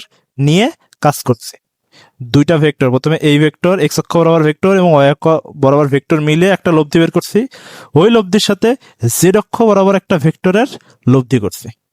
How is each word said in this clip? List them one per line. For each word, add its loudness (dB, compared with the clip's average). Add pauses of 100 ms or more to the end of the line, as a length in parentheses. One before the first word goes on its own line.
(380)
নিয়ে 2 (340)
কাজ -2
করছি। -6 (640)
দুইটা 0
ভেক্টর, 0
প্রথমে -2
এই 2
ভেক্টর 0
এক্স -2
অক্ষ -8
বরাবর 2
ভেক্টর 0
এবং 2
ওয়াই 2
অক্ষ -8 (320)
বরাবর 2
ভেক্টর -2
মিলে 0
একটা -2
লব্ধি 0
বের 0
করছি। -4 (540)
ওই 2
লব্ধির 0
সাথে -2 (480)
জেড 2
অক্ষ -4
বরাবর 2
একটা -4
ভেক্টরের -2 (380)
লব্ধি 2
করছি। -8 (260)